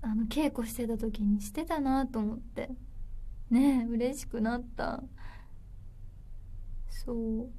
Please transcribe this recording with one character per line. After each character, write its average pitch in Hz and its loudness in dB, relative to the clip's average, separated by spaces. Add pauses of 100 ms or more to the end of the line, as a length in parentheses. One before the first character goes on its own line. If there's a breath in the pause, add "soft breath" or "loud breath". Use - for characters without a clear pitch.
あ 214 0
の、 226 4
稽 277 4
古 233 -2
し - -6
て 233 -2
た 226 0
時 220 0
に 208 6
し - -6
て 311 -2
た 320 2
な 269 4
と 220 -2
思 220 0
っ - -8
て。 - -6 (800)
ね 262 8
え、 233 2
嬉 240 2
し - -8
く - -4
な 233 4
っ 247 -6 (140)
た。 - -2 (1800 loud breath)
そ 226 -2
う。 247 -6